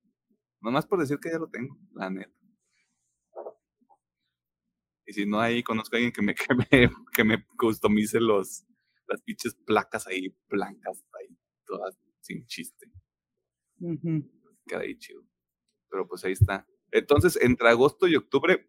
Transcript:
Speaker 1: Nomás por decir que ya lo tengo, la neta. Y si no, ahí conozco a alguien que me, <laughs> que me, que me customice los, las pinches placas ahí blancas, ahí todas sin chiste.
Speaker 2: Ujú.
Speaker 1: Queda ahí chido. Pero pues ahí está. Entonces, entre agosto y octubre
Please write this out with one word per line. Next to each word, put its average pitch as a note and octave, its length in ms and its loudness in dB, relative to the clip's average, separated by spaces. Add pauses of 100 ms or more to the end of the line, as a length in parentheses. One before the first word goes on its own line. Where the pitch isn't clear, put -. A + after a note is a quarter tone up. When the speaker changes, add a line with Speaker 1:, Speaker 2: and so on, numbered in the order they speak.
(600)
Speaker 1:
Nomás B2+ 280 -2
por F#3+ 120 0
decir C#3+ 200 -2
que E3+ 100 -8
ya E3 80 -2
lo D#3+ 100 -6
tengo, A#2+ 300 -12 (160)
la F#2+ 160 -8
neta. F#2+ 240 -10 (2750)
Y G#2 80 -18
si G2+ 120 -4
no, G#2 140 0
ahí A#2 240 0
conozco A2+ 320 -4
a - 20 0
alguien A#2+ 140 0
que - 120 -4
me, G2+ 120 0
<laughs> - 0 -
que - 200 -2
me, B2 360 6 (220)
que A#2+ 100 4
me A2 220 2 (120)
customice G#2+ 640 2
los, G#2+ 460 0 (420)
las - 140 -6
pinches - 320 -8
placas - 540 -4
ahí F#2 280 -8 (140)
blancas, F#2+ 560 -8 (140)
ahí - 100 -20 (360)
todas - 320 -10 (220)
sin - 280 -14
chiste. - 440 -16 (880)
Speaker 2:
Ujú. D#3+ 500 -6 (360)
Speaker 1:
Queda F#2 160 -10
ahí G2 160 -10
chido. - 260 -20 (680)
Pero F#2 180 -6
pues F#2 180 -12
ahí F#2 80 -4
está. G2 340 0 (240)
Entonces, D3 480 2
entre A#2+ 300 4
agosto C3 380 4
y E3 80 4
octubre C#3+ 540 0